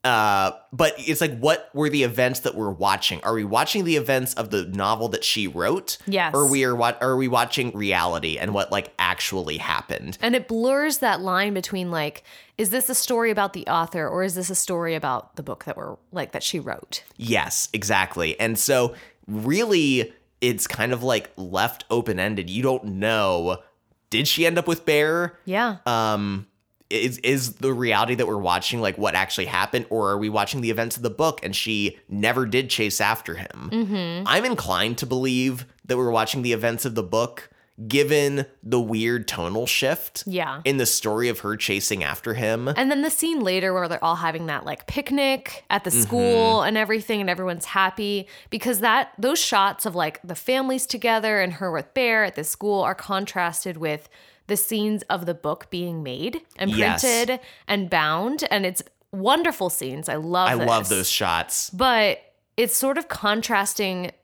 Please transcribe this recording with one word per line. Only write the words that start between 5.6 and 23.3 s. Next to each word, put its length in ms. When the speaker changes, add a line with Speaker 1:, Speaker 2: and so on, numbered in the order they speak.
Speaker 2:
Yes. 260
Speaker 1:
Or 160
we 140
are 120
wa-, 240
are 160
we 120
watching 500
reality 600
and 120
what, 200
like, 260
actually 640
happened? 600
Speaker 2:
And 160
it 120
blurs 500
that 240
line 320
between, 380
like, 320
is 140
this 180
a 60
story 340
about 240
the 140
author 400
or 160
is 100
this 160
a 60
story 400
about 400
the 80
book 220
that 120
we're, 200
like, 200
that 100
she 180
wrote? 440
Speaker 1:
Yes, 540
exactly. 680
And 180
so 380
really 880
it's 240
kind 280
of, 100
like, 340
left 540
open-ended. 580
You 140
don't 220
know, 720